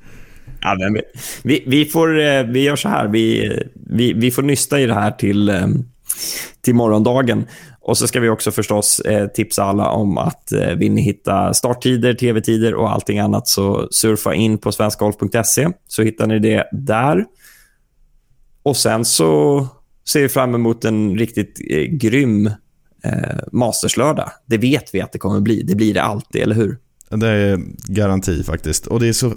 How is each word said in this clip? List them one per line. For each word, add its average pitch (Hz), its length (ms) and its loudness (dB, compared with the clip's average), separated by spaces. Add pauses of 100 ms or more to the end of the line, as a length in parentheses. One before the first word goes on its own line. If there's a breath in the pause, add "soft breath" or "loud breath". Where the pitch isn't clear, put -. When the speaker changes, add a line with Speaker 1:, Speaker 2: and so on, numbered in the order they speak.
(600 loud breath)
Speaker 1:
Ja, 98 180 0
men 98 160 0
vi, - 80 -2 (400 loud breath)
vi, 147 240 0
vi 143 180 2
får, 160 360 2
eh, 143 220 2
vi 123 200 0
gör 143 140 2
så 139 120 -4
här. 135 200 0
Vi, 110 440 2 (380)
vi, 113 220 2
vi 113 180 2
får 123 120 0
nysta 143 380 0
i 131 60 2
det 117 80 2
här 104 160 0
till, 101 380 0
eh, 95 180 2 (920 loud breath)
till 123 140 2
morgondagen. 117 720 2 (340 loud breath)
Och - 180 -2
så 123 80 0
ska 123 140 -2
vi 117 80 2
också 110 220 0
förstås, 104 500 0
eh, 104 260 0
tipsa 104 380 -2
alla 98 260 0
om 98 280 0
att, - 340 -4
eh, 104 160 0
vill 104 240 0
ni 104 100 2
hitta 98 520 0
starttider, 123 600 0
T 120 180 0
V-tider 110 420 0
och 107 180 0
allting 104 260 -2
annat, 104 300 0
så 98 420 0
surfa 107 440 0
in 107 240 2
på 107 140 -4
svenskagolf 107 460 -2
punkt 110 280 0
se, 143 220 0 (200)
så - 140 0
hittar 110 240 0
ni 110 120 2
det 107 340 2
där. 139 520 0 (1400 soft breath)
Och 143 140 0
sen 113 280 0
så 147 640 2 (420)
ser 151 140 2
vi 135 60 4
fram 127 260 0
emot 117 300 0
en 107 340 0
riktigt, 110 420 -4 (100)
eh, 76 120 0
grym, 110 640 2 (580)
eh, - 80 -2 (400)
Masterslördag. 123 800 0 (160)
Det 113 120 0
vet 123 360 0
vi 95 60 -2
att 87 120 -8
det - 60 -8
kommer 101 220 -2
bli. 104 220 0
Det 87 120 0
blir 104 200 2
det 92 80 0
alltid, - 400 -4
eller 113 120 0
hur? 110 240 -2 (320)
Speaker 2:
Det 107 180 -2
är 101 300 2 (300)
garanti 95 540 0
faktiskt. - 440 -4
Och 117 140 -2
det 117 80 2
är 113 40 2
så 113 240 -2